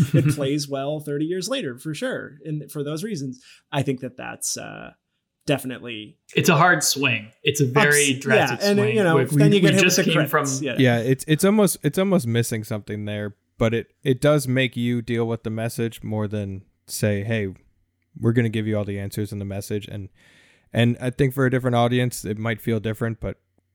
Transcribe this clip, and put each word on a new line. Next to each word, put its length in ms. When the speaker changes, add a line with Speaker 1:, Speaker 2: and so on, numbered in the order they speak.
Speaker 1:
it 140
Speaker 2:
<laughs> 60
Speaker 1:
plays 340
well 300
thirty 280
years 220
later, 300
for 160
sure. 500
And 280
for 100
those 220
reasons, 360
I 120
think 180
that 160
that's, 400
uh, 380
definitely 720
Speaker 2:
It's 140
a 80
hard 260
swing. 480
It's 160
a 60
very 480
Speaker 1:
ups-, 60
Speaker 2:
drastic 400
Speaker 1:
yeah, 100
and, 80
Speaker 2:
swing. 180
Speaker 1:
you 80
know, 120
Speaker 2:
We, 100
Speaker 1:
then 240
Speaker 2:
we, 60
Speaker 1:
you 60
get 80
Speaker 2:
we 40
Speaker 1:
hit 100
Speaker 2:
just 140
Speaker 1:
with 80
the 60
Speaker 2:
came 160
Speaker 1:
credits, 300
Speaker 2:
from 80
Speaker 1:
yeah. 120
Speaker 3:
Yeah, 200
it's, 300
it's 160
almost, 400
it's 140
almost 280
missing 380
something 400
there, 320
but 160
it, 140
it 180
does 280
make 280
you 260
deal 240
with 180
the 60
message 520
more 240
than 360
say, 340
"Hey, 260
we're 140
gonna 160
give 180
you 100
all 80
the 140
answers 340
in 60
the 60
message." 420
And, 220
and 280
I 100
think 220
for 140
a 40
different 260
audience, 480
it 140
might 220
feel 200
different, 400
but 160